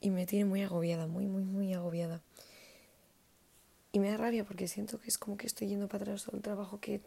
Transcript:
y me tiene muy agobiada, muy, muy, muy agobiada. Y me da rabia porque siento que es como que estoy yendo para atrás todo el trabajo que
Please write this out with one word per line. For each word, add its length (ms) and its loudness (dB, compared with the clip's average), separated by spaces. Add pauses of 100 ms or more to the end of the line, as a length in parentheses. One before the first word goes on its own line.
y 80 4
me 160 4
tiene 200 4
muy 180 4
agobiada, 420 2
muy, 220 0
muy, 160 2
muy 320 2
agobiada. 480 -2 (1700)
Y 80 4
me 100 4
da 80 0
rabia 280 2
porque 220 -4
siento 320 -6
que 100 -12
es 100 0
como 180 -6
que 80 -10
estoy 220 -4
yendo 200 0
para 180 -4
atrás 180 -4
todo 120 -8
el 60 -4
trabajo 380 -6
que 280 -4